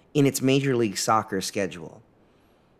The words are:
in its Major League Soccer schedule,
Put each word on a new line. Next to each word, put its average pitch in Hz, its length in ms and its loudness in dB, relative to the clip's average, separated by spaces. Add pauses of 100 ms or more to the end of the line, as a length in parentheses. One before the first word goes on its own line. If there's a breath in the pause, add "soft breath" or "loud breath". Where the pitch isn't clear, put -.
(140 soft breath)
in 143 120 4
its - 160 0
Major 135 340 2
League 113 220 0
Soccer 107 420 0
schedule, 90 640 -6 (800)